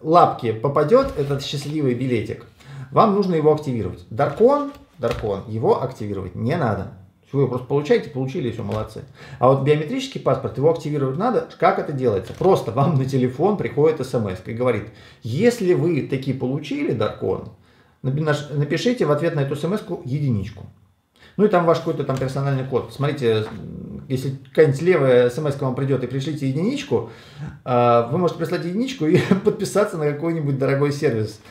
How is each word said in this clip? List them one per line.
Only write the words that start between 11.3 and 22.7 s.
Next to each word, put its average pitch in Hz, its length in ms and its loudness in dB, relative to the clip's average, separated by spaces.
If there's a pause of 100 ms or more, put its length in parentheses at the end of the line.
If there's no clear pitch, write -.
Как 196 200 4
это 156 120 -6
делается? 120 420 -2
Просто - 380 2
вам 151 280 2
на 131 60 0
телефон 135 520 0
приходит 156 440 2
С - 120 -6
М 110 140 -2
С 92 180 -6
и 117 80 -10
говорит: 113 360 0 (340)
«Если 180 500 2
вы 147 300 0
таки 135 300 -4
получили 160 580 -4
Даркон, 104 580 -4 (540)
напи-, 139 180 -2
наш-, 147 300 -2
напишите 165 540 0
в 147 60 2
ответ 156 220 0
на 147 60 -2
эту 139 160 -2
С - 80 -6
М 170 100 -2
С-ку - 320 -8
единичку». 123 640 -4 (680)
Ну 202 100 6
и - 20 6
там 175 180 4
ваш 165 140 4
какой-то 147 240 -4
там - 140 -2
персональный 135 460 -2
код. 120 300 -2